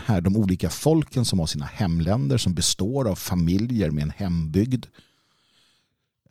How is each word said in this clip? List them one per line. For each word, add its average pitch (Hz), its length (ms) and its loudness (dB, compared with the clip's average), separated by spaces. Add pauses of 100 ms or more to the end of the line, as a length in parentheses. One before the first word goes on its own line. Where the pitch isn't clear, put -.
här, 92 160 2
de 95 160 2
olika 92 320 0
folken 143 560 0
som 95 140 0
har 80 80 0
sina 73 180 -6
hemländer, 101 720 0
som 92 160 0
består 107 560 0
av 90 60 0
familjer 92 760 0
med 76 120 -2
en 78 140 -4
hembygd, 95 680 0 (1500)